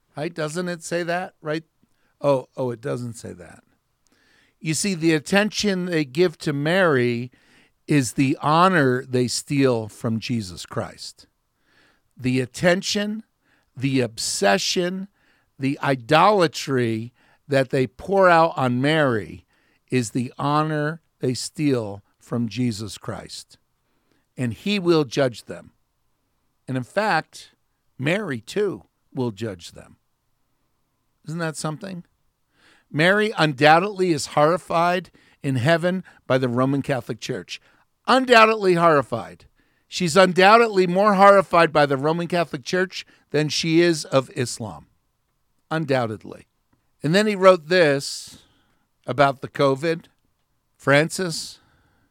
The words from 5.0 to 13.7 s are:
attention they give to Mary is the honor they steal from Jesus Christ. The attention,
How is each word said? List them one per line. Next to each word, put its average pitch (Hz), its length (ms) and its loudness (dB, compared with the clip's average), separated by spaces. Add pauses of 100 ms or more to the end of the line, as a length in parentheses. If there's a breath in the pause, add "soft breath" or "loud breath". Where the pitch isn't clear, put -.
attention 190 720 -2
they 165 180 -2
give 156 360 -2
to 165 120 -6
Mary 139 800 0 (560 soft breath)
is 143 260 0
the 139 280 0
honor 147 640 2
they 127 240 -2
steal 127 580 0
from 113 320 -6
Jesus 104 460 -8
Christ. - 640 -12 (880)
The 127 260 -2
attention, 202 840 -2 (520)